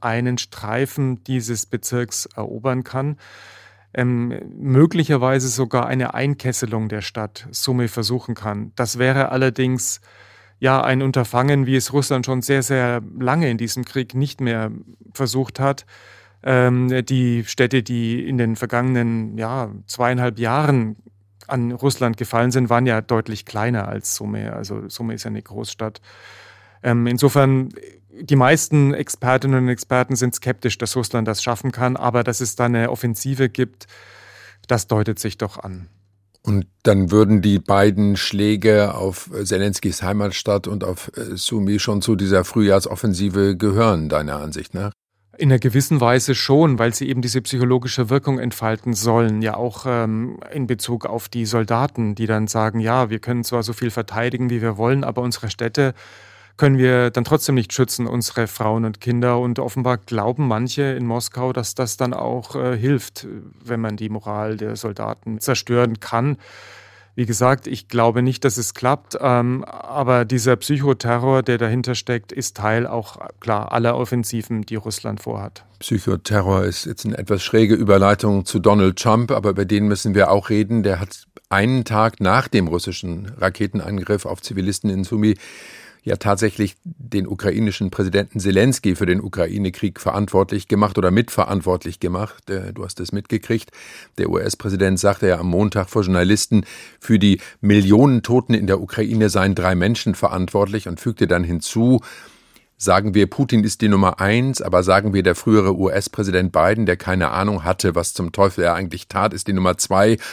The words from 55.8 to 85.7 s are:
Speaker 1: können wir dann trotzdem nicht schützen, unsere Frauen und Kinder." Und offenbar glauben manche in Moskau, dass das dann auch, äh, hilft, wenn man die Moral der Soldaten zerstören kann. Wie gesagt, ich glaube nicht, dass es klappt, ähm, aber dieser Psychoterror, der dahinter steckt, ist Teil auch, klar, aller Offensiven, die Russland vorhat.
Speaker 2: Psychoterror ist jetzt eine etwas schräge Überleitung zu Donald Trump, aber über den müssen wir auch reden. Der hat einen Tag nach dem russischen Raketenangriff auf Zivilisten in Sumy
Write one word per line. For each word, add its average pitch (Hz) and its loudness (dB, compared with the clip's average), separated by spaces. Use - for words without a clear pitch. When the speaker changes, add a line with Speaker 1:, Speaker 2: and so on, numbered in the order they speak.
Speaker 1:
können 139 6
wir 123 4
dann 120 -2
trotzdem 147 2
nicht 117 0
schützen, 123 -2
unsere 120 -2
Frauen 110 -2
und 110 -6
Kinder." 120 0
Und 123 -2
offenbar 123 -2
glauben 117 -2
manche 120 -2
in 127 -2
Moskau, 123 -4
dass 123 -6
das 123 -4
dann 123 -2
auch, 120 -6
äh, 127 -2
hilft, 131 -2
wenn 120 -4
man 107 -4
die 107 -8
Moral 107 -6
der 107 -8
Soldaten 110 -8
zerstören 120 0
kann. 127 -2
Wie 123 -2
gesagt, 123 2
ich 117 -10
glaube 117 2
nicht, 127 0
dass 127 0
es 120 -6
klappt, - -4
ähm, 123 0
aber 123 0
dieser 123 2
Psychoterror, 131 0
der 120 0
dahinter 120 -2
steckt, 120 -6
ist - -10
Teil 110 0
auch, - -10
klar, 107 -4
aller 117 0
Offensiven, 117 -4
die 110 -8
Russland 107 -8
vorhat. 104 -10
Speaker 2:
Psychoterror 98 0
ist 92 -6
jetzt - -10
eine 107 -4
etwas 101 -2
schräge 113 4
Überleitung 98 4
zu - -2
Donald 98 4
Trump, 117 2
aber 107 2
über 98 -2
den 104 2
müssen 104 0
wir 95 6
auch 98 2
reden. 107 2
Der 92 0
hat - -12
einen 117 2
Tag 110 0
nach 107 2
dem 92 2
russischen 87 -6
Raketenangriff 95 -2
auf - -8
Zivilisten 98 -4
in 95 -2
Sumy 107 2